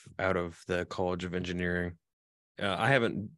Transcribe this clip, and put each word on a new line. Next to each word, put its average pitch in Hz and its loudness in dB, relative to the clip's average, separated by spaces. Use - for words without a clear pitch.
out 95 2
of 87 -4
the 90 0
College 90 -2
of 87 -6
Engineering. 90 -2
Uh, 98 0
I 113 2
haven't 117 2